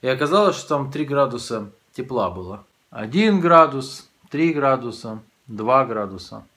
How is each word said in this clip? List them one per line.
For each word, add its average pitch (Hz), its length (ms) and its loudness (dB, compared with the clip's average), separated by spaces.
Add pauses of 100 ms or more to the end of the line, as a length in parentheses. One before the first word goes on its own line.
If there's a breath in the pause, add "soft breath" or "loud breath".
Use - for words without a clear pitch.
и 123 60 -6
оказалось, 151 500 2
что - 120 -14
там 139 240 -2
три 151 120 -4
градуса 120 680 -2 (220)
тепла 123 380 -4
было. 92 280 -12 (320)
Один 180 500 0
градус, 156 680 4 (220)
три 160 220 0
градуса, 120 680 -2 (300)
два 117 360 2
градуса. 104 600 -8 (120)